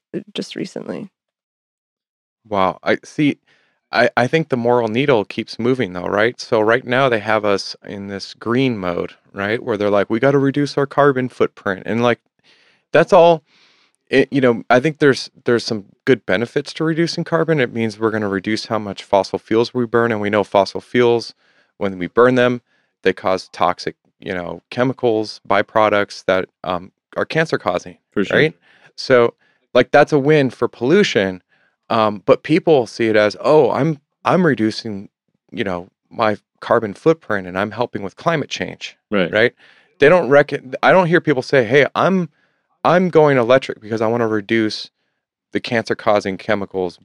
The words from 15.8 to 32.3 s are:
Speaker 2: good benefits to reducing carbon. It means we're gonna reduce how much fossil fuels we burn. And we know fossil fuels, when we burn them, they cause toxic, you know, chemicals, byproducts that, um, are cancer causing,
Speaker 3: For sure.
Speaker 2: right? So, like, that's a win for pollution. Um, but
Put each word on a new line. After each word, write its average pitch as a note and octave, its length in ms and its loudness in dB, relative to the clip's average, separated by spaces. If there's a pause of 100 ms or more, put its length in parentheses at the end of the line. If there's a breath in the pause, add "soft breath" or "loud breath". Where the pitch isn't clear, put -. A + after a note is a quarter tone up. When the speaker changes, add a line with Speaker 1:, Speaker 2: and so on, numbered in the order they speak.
Speaker 2:
good A#2+ 180 2
benefits A#2 500 -4
to D#3+ 100 -6
reducing E3 380 -2
carbon. E3 380 -2
It A#2+ 140 -2
means A2 240 -4
we're A2 120 0
gonna G#2+ 200 -4
reduce G2 360 -4
how A2 120 -4
much G2+ 260 -10
fossil F#2+ 340 0
fuels A2+ 360 -2
we B2 100 -2
burn. A#2 260 0
And G#2+ 120 -4
we G#2 80 -4
know G#2 120 2
fossil G2 380 0
fuels, A#2+ 540 0 (420)
when G2 220 -6
we F2 80 -6
burn B2 280 4
them, B2 280 0 (400)
they F#2+ 100 2
cause F#2+ 400 -4
toxic, - 440 -4 (240)
you - 120 -10
know, F2 380 -10
chemicals, A#2+ 760 -4
byproducts G#2 800 0
that, F#2 240 -2 (160)
um, F2+ 280 -8 (220)
are G#2 120 -4
cancer D#3+ 320 -2
causing, F2+ 400 -6 (120)
Speaker 3:
For G2+ 140 -2
sure. F#2+ 140 0
Speaker 2:
right? D#3 160 2 (420 soft breath)
So, A#2+ 380 2 (400)
like, B2 160 2
that's D3 220 4
a D3+ 60 2
win C#3+ 300 2
for A#2 180 -4
pollution. A#2 760 0 (480)
Um, G#2+ 340 0
but - 180 4